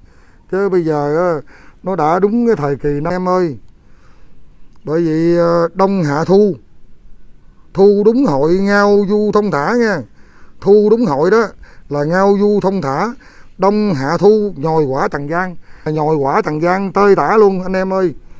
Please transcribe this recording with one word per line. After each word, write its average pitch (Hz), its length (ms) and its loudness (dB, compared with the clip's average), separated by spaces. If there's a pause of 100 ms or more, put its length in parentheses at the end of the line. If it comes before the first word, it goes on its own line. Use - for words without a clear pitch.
(500)
Chứ 196 180 -2
bây 180 160 0
giờ 147 320 0
á, 170 360 -2 (300)
nó 185 140 -6
đã 160 220 0
đúng 220 280 0
cái 220 100 2
thời 143 200 -4
kỳ 147 280 -4
đó 170 60 -4
em 180 180 -4
ơi. 180 300 -2 (1300)
Bởi 160 180 -2
vì, 165 340 0
ờ, 170 380 0
đông 190 300 0
hạ 147 200 -2
thu. 190 300 2 (1200)
Thu 202 300 4
đúng 240 220 2
hội 156 320 2
ngao 202 500 2
du 208 240 0
thông 208 180 0
thả 151 240 0
nha. 214 260 0 (600)
Thu 208 300 4
đúng 233 160 2
hội 175 240 0
đó 220 180 2 (400)
là 143 160 -2
ngao 190 360 2
du 208 200 2
thông 190 220 -2
thả. 180 320 -4 (440)
Đông 202 360 0
hạ 139 240 -2
thu 208 380 2
nhồi 160 280 0
quả 139 240 -2
Trần 147 200 -6
gian. 175 280 -6 (280)
Nhồi 156 320 -2
quả 147 260 0
Trần 151 200 -4
gian 185 300 -2
tơi 196 240 4
tả 165 200 0
luôn 190 260 2
anh 190 100 -6
em 190 200 -2
ơi. 185 220 -2 (260)